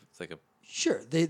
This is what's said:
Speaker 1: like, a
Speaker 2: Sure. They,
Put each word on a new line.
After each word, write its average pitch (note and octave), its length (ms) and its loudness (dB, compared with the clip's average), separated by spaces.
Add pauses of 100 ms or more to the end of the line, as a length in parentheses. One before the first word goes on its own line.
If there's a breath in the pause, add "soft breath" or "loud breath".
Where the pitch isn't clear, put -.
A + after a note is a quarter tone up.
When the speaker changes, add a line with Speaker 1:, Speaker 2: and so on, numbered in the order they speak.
(200)
Speaker 1:
like, E2+ 100 -8
a D#2+ 80 -12 (240)
Speaker 2:
Sure. - 480 -2
They, E3 200 4